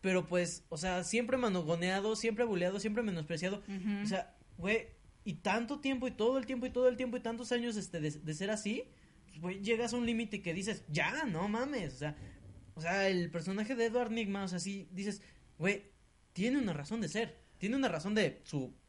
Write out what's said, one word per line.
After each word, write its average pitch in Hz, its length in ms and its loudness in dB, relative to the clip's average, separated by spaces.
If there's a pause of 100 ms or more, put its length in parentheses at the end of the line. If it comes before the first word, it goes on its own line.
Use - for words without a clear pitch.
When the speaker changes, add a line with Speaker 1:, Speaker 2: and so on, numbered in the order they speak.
Speaker 1:
pero 185 260 2
pues, 180 420 0
o 160 80 -6
sea, 180 280 0
siempre 240 320 2
manogoneado, 185 800 2
siempre 226 260 0
buleado, 190 360 2
siempre 214 220 0
menospreciado. 180 680 -2
Speaker 2:
Ujú. 202 360 -2
Speaker 1:
O - 20 -2
sea, 190 300 -2 (220)
güey, 208 300 0 (360)
y 180 120 -4
tanto 233 440 0
tiempo, 262 280 0
y 247 40 0
todo 254 260 4
el 247 80 0
tiempo, 254 200 -2
y 247 40 -2
todo 254 200 6
el 240 80 2
tiempo, 254 180 0
y 240 60 -2
tantos 233 320 -4
años, 233 240 0
este, 175 240 -4
de, 151 100 0
de 156 220 -6
ser 190 180 -2
así, 214 320 -2 (440)
pues, - 120 -18
güey, 185 220 -4
llegas 226 320 2
a 247 40 0
un 240 80 2
límite 226 360 0
que 170 120 -2
dices, 196 360 -2
"Ya, 175 340 2
no 185 240 0
mames", 220 460 -2
o 123 40 -14
sea, 147 200 -4 (580)
o 160 60 -10
sea, 190 260 2
el 175 240 2
personaje 196 440 -2
de 233 100 2
Edward 226 260 2
Nygma, 202 320 0
o 190 60 -2
sea, 180 100 -2
sí 196 320 -6
dices, 196 300 -4 (360)
"Güey, 196 260 0 (500)
tiene 240 260 2
una 202 140 0
razón 147 260 -4
de 190 80 -2
ser, 214 300 -2 (200)
tiene 226 200 0
una 262 100 2
razón 175 280 0
de 190 280 2
su 131 300 -4 (140)